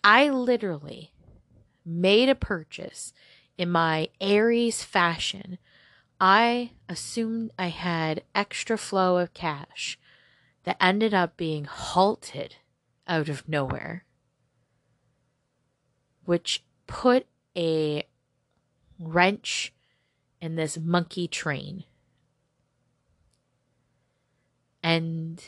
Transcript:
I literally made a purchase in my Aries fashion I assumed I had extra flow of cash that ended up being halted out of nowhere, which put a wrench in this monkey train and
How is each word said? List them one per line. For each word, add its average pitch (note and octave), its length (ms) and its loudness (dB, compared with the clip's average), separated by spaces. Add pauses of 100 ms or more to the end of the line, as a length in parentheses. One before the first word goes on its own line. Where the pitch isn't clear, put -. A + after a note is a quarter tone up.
I B3 240 8
literally G#3+ 840 -2 (720)
made F#3+ 440 4
a C4+ 80 4
purchase - 760 -8 (440)
in F3 140 -2
my D#3+ 400 2 (100)
Aries A3+ 640 2
fashion F3+ 760 -2 (640)
I A#3 520 4 (160)
assumed A3+ 720 -6
I F3+ 100 -2
had D#3+ 560 -4 (100)
extra - 420 -2
flow F#3 420 2
of F3 160 -2
cash - 640 -8 (680)
that F3 160 -4
ended G3+ 340 4
up F3+ 220 2
being D#3 280 -4
halted - 920 -2 (500)
out D#3+ 220 -2
of C#3+ 200 -8
nowhere, D3+ 560 -6 (2250)
which - 400 -2 (220)
put B3+ 400 2 (300)
a D#3 500 -2 (920)
wrench F3 760 0 (680)
in E3 160 -8
this D#3 200 -2
monkey E3+ 520 -2
train D#3 560 -8 (3000)
and E3 640 -2